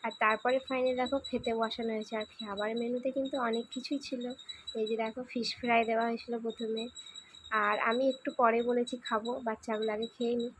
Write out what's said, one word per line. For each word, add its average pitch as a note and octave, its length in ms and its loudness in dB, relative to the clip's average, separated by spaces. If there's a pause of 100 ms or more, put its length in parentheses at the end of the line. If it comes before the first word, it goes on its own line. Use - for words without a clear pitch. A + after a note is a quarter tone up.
আর E4 60 -2 (120)
তারপরে B3 340 4 (100)
ফাইনালি B3+ 340 0
দেখো, A#3+ 160 0 (100)
খেতে A#3+ 240 -2 (100)
বসানো A3+ 340 -2
হয়েছে। G#3+ 240 -6
আর G#3+ 140 -4
খাবার G#3 360 -4 (120)
মেনুতে B3 360 -2
কিন্তু C4+ 180 -2 (120)
অনেক A3+ 260 0
কিছুই C#4 340 -4
ছিল। B3 160 -4 (560)
এই A3 100 2
যে A3+ 140 2
দেখো, A3+ 180 -4 (100)
ফিশ A#3 180 -2 (100)
ফ্রাই A#3 300 4
দেওয়া A3+ 200 2
হয়েছিল A#3 240 -4 (120)
প্রথমে, A3 380 -4 (800)
আর G#3 100 4 (140)
আমি A#3+ 140 2 (100)
একটু - 160 -6 (120)
পরে A#3 180 6 (100)
বলেছি A#3+ 260 0 (120)
খাবো, A3+ 240 0 (160)
বাচ্চাগুলো A3 480 4
আগে A3+ 200 -4
খেয়ে A#3+ 260 2
নিই। B3 180 -2